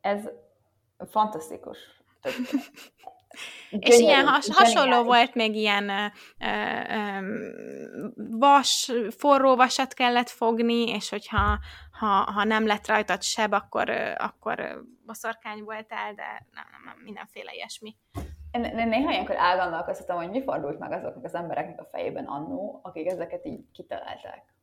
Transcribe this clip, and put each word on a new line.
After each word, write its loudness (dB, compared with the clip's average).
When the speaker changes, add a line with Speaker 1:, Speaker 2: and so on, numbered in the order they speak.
Speaker 1:
Ez -2
fantasztikus. -4
Tök -6
Speaker 2:
<laughs> -4
És -6
Speaker 1:
gyönyörű, 10
Speaker 2:
ilyen 8
has-, 4
hasonló 8
Speaker 1:
zseniális. 4
Speaker 2:
volt 6
még 0
ilyen, 0
ö, -2
ö, -4
öm, -6
vas, 6
forró 6
vasat 2
kellett 2
fogni, 0
és -6
hogyha, 0
ha, -2
ha 2
nem 2
lett 0
rajtad 0
seb, -2
akkor, -2
ö, -2
akkor, -6
ö, -8
boszorkány -12
voltál, -10
de -14
nem, -18
nem, -20
nem, -20
mindenféle -16
ilyesmi. -16
Speaker 1:
Én, -4
én -2
néha 0
ilyenkor -2
elgondolkoztatom, -2
hogy -6
mi -4
fordult -6
meg -10
azoknak -10
az -12
embereknek -6
a -20
fejében -6
annó, -10
akik -10
ezeket -8
így -12
kitalálták. -14